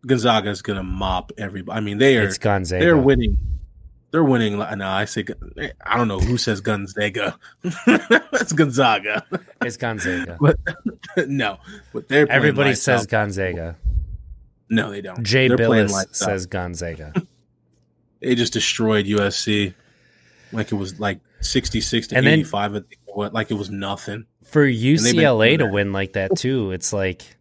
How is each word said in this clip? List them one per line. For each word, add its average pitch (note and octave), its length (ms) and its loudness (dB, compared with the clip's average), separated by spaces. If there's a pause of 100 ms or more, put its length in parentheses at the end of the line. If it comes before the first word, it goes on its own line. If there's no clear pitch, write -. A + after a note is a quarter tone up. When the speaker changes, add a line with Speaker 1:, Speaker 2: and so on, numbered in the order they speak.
Speaker 1:
Gonzaga's A2 540 2
gonna G2 220 -4
mop F#2 540 -4
everybody. G2 400 -10
I A2 40 -4
mean, G#2 160 -4
they C3 200 6
are, A2 60 4
Speaker 2:
It's F#2+ 140 -2
Gonzaga. F#2 480 0
Speaker 1:
they're E3+ 100 8
winning. B2+ 420 4 (760)
They're D#3+ 120 2
winning. A#2 360 2
li-, G#2 180 -6
no, G2 100 -6
I F#2+ 180 -2
say, G#2+ 180 -6
Gon-, - 280 -12 (340)
I A2+ 120 0
don't A#2+ 100 2
know G2 120 -4
who A2+ 180 0
says G#2+ 240 -2
Gonzaga. G#2 760 -4 (120)
<laughs> - 360 -8
That's - 680 2
Gonzaga. A#2 720 2 (360)
Speaker 2:
It's A#2+ 140 -4
Gonzaga. F2+ 640 -6
Speaker 1:
But C#3+ 180 6 (600)
<laughs> D#3 100 -2
no, B2+ 300 -2 (340)
but - 160 -10
they're C#3+ 200 6
playing C3+ 100 4
Speaker 2:
Everybody C#3 320 4
Speaker 1:
lights B2 140 -2
Speaker 2:
says B2 180 2
Speaker 1:
out. G#2 80 -6
Speaker 2:
Gonzaga. F#2 680 -2 (920)
Speaker 1:
No, A2 220 0
they G2+ 100 -10
don't. F#2+ 220 -10
Speaker 2:
Jay B2+ 260 4
Speaker 1:
They're B2 80 4
playing A2+ 300 4
Speaker 2:
Billis G2+ 40 -2
Speaker 1:
lights F#2+ 300 -2
out. - 80 -2
Speaker 2:
says F#2+ 160 -4
Gonzaga. E2+ 720 -8
<laughs> F3 60 -6 (1000)
Speaker 1:
They B2+ 140 0
just A#2+ 180 0
destroyed A2 540 0
U G#2 120 2
S G2+ 160 0
C. G#2 380 -2 (800)
Like, A2 200 -4
it A2+ 40 -2
was, F#2+ 240 -6
like, G2+ 200 -4 (220)
sixty-six - 640 -2
to - 100 -4
Speaker 2:
And C3 80 4
then D3 80 6
Speaker 1:
eighty-five, G#2 380 0
I G#2 80 -6
think, - 260 -20
what, G2+ 280 -8
like, A2 180 -2
it A2 40 -2
was G2+ 140 -6
nothing. G2 560 -8 (200)
Speaker 2:
For D3+ 180 4
Speaker 1:
And C3+ 100 4
they've A2 80 -4
been B2 100 2
Speaker 2:
U D#3+ 60 4
C B2 260 4
L A#2+ 200 4
A A2+ 60 6
Speaker 1:
doing D3+ 100 4
Speaker 2:
to C#3 60 2
Speaker 1:
that. G2+ 80 -2
Speaker 2:
win G2+ 180 0
like G2 220 -4
that F#2+ 240 -2
too, B2 340 -2
it's F2+ 220 -4
like F#2+ 480 -4